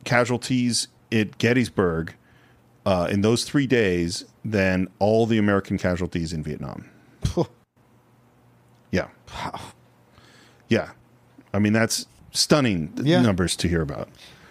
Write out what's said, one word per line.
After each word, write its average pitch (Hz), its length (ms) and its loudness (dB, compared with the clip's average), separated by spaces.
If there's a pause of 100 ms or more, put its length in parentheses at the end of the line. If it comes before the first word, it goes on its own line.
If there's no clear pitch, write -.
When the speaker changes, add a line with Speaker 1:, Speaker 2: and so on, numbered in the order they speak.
Speaker 1:
casualties 123 840 0 (220)
at 107 280 0
Gettysburg, 92 760 0 (680)
uh, 90 260 0
in 101 120 0
those 117 220 2
three 143 220 0
days 92 580 0 (200)
than 95 440 2 (100)
all 110 260 2
the 113 140 0
American 101 400 2
casualties 87 560 -4
in 78 80 -6
Vietnam. 71 480 -10 (340)
Speaker 2:
Phew. - 220 -2 (1400)
Speaker 1:
Yeah. - 180 -2 (240)
Speaker 2:
Wow. - 280 -10 (1080)
Speaker 1:
Yeah. 113 220 0 (640)
I 101 40 0
mean, 104 140 4
that's 110 340 0 (260)
stunning 107 600 0 (100)
Speaker 2:
Yeah. 156 200 4
Speaker 1:
numbers 92 340 2
to - 120 -2
hear 85 120 2
about. - 280 -6 (420)